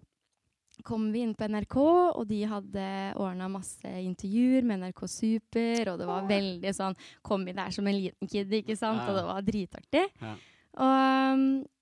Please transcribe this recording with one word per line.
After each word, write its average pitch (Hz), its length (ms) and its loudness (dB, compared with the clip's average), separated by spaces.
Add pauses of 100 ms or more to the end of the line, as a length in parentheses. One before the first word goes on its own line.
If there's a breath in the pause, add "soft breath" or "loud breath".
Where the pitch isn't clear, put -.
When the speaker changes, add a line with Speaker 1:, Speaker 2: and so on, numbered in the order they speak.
(840)
Speaker 1:
kom 220 280 -2
vi 233 100 0
inn 226 140 0
på - 80 -6
N 214 120 -2
R 208 100 -2
K, - 120 -2 (380)
og 226 120 -4
de 208 180 0
hadde 196 720 -4
ordnet 185 340 -4
masse - 320 -10
intervjuer 196 800 2
med 208 160 0
N 185 80 -6
R 180 60 -8
K 190 140 -10
Super, 226 840 0
og 175 80 -6
det 175 80 -6
var 180 160 -2
Speaker 2:
Åh. 196 60 -4
Speaker 1:
veldig 190 440 0
sånn, 190 220 -4 (260 loud breath)
kom 196 220 -2
vi 180 80 -8
der 185 200 -6
som 202 160 -2
en 202 80 2
liten 196 340 -4
kid, 202 220 -2
ikke 214 260 0
sant? 220 240 0
Speaker 3:
Ja. - 80 -4
Speaker 1:
Og 196 80 2
det 175 80 0
var 185 160 -4
dritartig. 214 640 0 (160)
Speaker 3:
Ja. 110 140 -8 (420 loud breath)
Speaker 1:
Og... 262 560 4
Um, 269 320 2 (160)